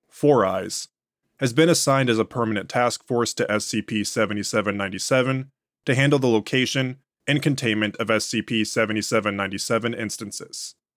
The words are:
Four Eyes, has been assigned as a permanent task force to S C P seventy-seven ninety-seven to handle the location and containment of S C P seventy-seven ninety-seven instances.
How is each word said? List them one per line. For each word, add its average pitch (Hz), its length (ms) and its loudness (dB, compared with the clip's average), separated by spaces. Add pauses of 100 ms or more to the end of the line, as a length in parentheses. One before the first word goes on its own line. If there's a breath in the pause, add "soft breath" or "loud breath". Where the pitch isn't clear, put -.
Four 139 380 4
Eyes, 95 420 -4 (540)
has 127 100 0
been 156 160 4
assigned 135 420 4
as 110 100 2
a 110 40 4
permanent 110 460 -4
task 123 360 0
force 117 280 -2
to 113 180 -2
S 104 140 0
C 107 160 -4
P 107 240 -2
seventy-seven 104 720 -2
ninety-seven 127 720 -2 (340)
to 139 100 2
handle 139 240 4
the 127 80 2
location 127 680 0 (300)
and 143 140 0
containment 110 560 0
of 110 120 -2
S 107 160 2
C 110 160 -2
P 110 220 -2
seventy-seven 107 720 0
ninety-seven 101 580 -2
instances. - 840 -10 (220)